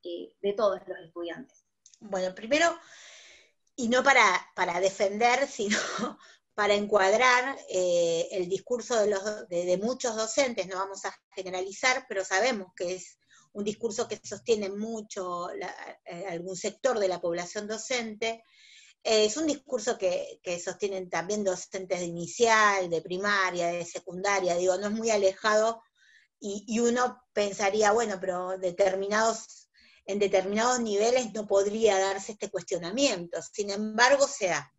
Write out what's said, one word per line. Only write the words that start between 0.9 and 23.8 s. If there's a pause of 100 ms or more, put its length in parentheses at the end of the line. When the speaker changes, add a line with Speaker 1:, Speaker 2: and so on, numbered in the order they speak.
Speaker 1:
estudiantes? (340)
Speaker 2:
Bueno,
primero, (960)
y
no
para, (300)
para
defender,
<laughs>
sino (760)
para
encuadrar, (120)
eh,
el
discurso
de
los
do-,
de,
de
muchos
docentes,
no
vamos
a (180)
generalizar,
pero
sabemos (100)
que
es (340)
un
discurso
que
sostiene
mucho
la, (320)
eh,
algún
sector
de
la
población
docente, (600)
eh,
es
un
discurso
que,
que
sostienen
también
docentes
de
inicial,
de
primaria,
de